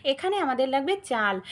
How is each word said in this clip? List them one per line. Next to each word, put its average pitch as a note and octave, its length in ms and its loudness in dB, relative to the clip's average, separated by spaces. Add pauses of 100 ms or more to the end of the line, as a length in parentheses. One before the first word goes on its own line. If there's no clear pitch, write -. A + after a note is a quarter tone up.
এখানে E4 340 0
আমাদের C4+ 320 0
লাগবে C#4 240 2 (100)
চাল। G#3+ 320 0 (160)